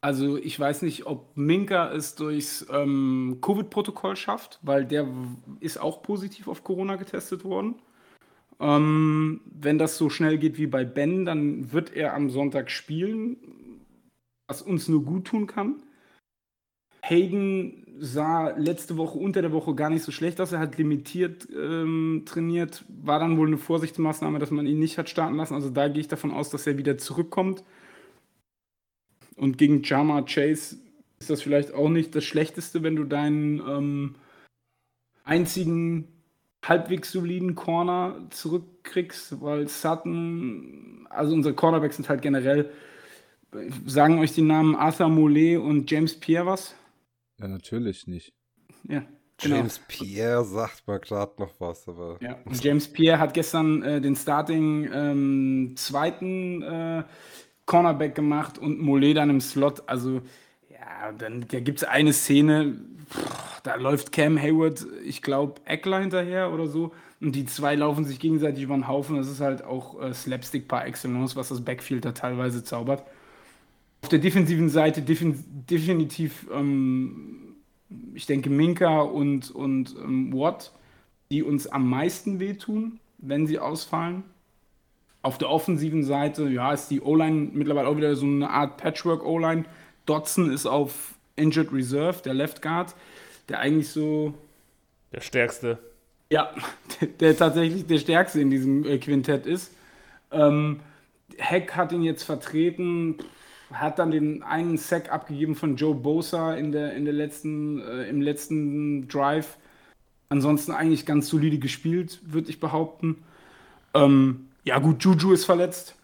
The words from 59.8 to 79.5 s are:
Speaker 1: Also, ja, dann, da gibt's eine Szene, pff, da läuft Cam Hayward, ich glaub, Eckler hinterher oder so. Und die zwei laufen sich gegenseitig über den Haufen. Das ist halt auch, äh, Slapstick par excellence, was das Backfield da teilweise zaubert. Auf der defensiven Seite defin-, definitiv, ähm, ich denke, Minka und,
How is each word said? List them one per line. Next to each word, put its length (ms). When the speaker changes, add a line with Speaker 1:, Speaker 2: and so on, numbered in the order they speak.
Speaker 1:
Also, 340
ja, 440
dann, 340
da 140
gibt's 240
eine 280
Szene, 600
pff, 540
da 120
läuft 360
Cam 300
Hayward, 440
ich 160
glaub, 440
Eckler 360
hinterher 500
oder 160
so. 260
Und 140
die 100
zwei 300
laufen 300
sich 140
gegenseitig 440
über 120
den 120
Haufen. 300
Das 120
ist 120
halt 220
auch, 380
äh, 120
Slapstick 540
par 180
excellence, 520
was 120
das 140
Backfield 420
da 60
teilweise 520
zaubert. 400
Auf 80
der 100
defensiven 500
Seite 320
defin-, 420
definitiv, 840
ähm, 1000
ich 120
denke, 240
Minka 520
und, 500